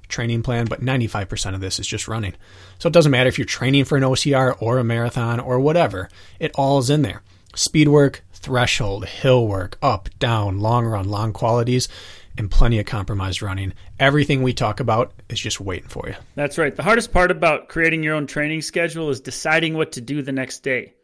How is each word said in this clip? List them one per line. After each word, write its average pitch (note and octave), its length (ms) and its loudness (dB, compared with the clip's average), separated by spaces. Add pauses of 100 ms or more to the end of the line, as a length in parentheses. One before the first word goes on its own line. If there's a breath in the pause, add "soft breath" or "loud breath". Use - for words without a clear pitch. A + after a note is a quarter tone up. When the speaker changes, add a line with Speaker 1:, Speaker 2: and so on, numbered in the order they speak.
Speaker 1:
training A#2 360 -2
plan, A#2 240 -2
but - 160 -6
ninety-five A#2 440 -2
percent - 280 -6
of F#2+ 60 -6
this G2 180 -6
is G#2 80 -8
just - 200 -6
running. A2 280 -6 (420 loud breath)
So - 80 -12
it E3 80 2
doesn't D#3 180 8
matter B2+ 180 4
if - 100 -2
you're A#2+ 60 -4
training C3+ 400 0
for D3+ 120 0
an C3+ 60 2
O C3 100 2
C C#3 220 0
R B2+ 240 2
or A2+ 180 0
a B2+ 60 0
marathon A#2 560 -2
or B2 200 -2
whatever, C3+ 480 2 (320 soft breath)
it D#3+ 140 -4
all C#3 240 2
is B2+ 140 2
in D3+ 100 4
there. G#2 220 -4 (320 soft breath)
Speed D3+ 320 2
work, C#3+ 440 6
threshold, A#2 760 -2
hill B2+ 400 2
work, F#2+ 340 -4
up, A#2 260 0 (120)
down, G#2 400 0
long A#2 260 2
run, G2+ 240 -2
long G#2 240 -2
qualities, A#2+ 560 0 (480 loud breath)
and G#2 140 -4
plenty A2+ 280 6
of G#2 60 -4
compromised F#2+ 560 -4
running. G2 320 -6 (260 soft breath)
Everything C#3 440 4
we B2+ 100 0
talk A2+ 260 -2
about A2+ 320 0 (160)
is A2 120 -6
just - 200 -6
waiting F#2+ 300 -8
for - 180 -10
you. - 80 -10 (200)
Speaker 2:
That's C#3+ 220 -4
right. D3 160 0
The - 100 -8
hardest A3 280 2
part F3+ 200 4
about D#3+ 360 0
creating D#3+ 340 0
your D#3 120 -2
own D3 140 -2
training D3+ 340 -4
schedule E3 480 -4
is C3 100 -2
deciding D#3+ 540 -2
what D#3 200 -2
to B2+ 80 -12
do C#3 200 -6
the C3+ 100 -6
next C3 280 -6
day B2+ 340 -4 (100)